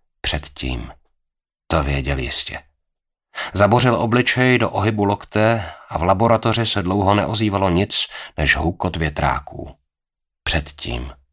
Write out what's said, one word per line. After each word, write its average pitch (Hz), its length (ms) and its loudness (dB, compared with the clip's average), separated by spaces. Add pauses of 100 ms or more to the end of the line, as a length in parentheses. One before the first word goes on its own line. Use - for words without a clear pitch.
(220)
předtím. 64 680 -6 (760)
To 80 160 2
věděl 69 360 -2
jistě. - 440 -4 (920)
Zabořil 117 420 4
obličej 123 600 2
do 113 120 0
ohybu 104 340 0
lokte 104 680 0 (180)
a - 80 -6
v 78 60 -2
laboratoři 110 600 2
se 101 180 0
dlouho 95 320 2
neozývalo 101 540 0
nic 92 380 0 (300)
než 73 180 2
hukot 80 400 -2
větráků. 73 800 -4 (680)
Předtím. 65 680 -6 (220)